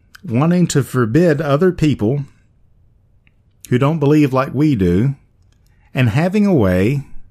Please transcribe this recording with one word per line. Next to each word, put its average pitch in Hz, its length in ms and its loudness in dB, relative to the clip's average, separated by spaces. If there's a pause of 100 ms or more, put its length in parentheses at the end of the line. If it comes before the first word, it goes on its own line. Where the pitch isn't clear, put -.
(240)
wanting 170 440 0
to 135 160 0
forbid 139 580 0
other 156 300 0
people 139 540 -2 (1400)
who 127 100 0
don't 147 180 0
believe 143 360 2
like 131 200 -2
we 143 220 0
do 98 400 0 (800)
and 123 140 0
having 180 360 0
a 196 80 2
way 104 480 0 (300)